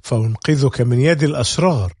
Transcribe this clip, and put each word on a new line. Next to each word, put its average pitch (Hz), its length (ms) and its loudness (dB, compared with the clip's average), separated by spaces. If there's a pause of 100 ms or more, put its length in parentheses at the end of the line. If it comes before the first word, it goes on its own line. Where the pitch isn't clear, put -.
فأنقذك 127 800 -2
من 120 180 2
يد 151 240 2
الأشرار 143 760 0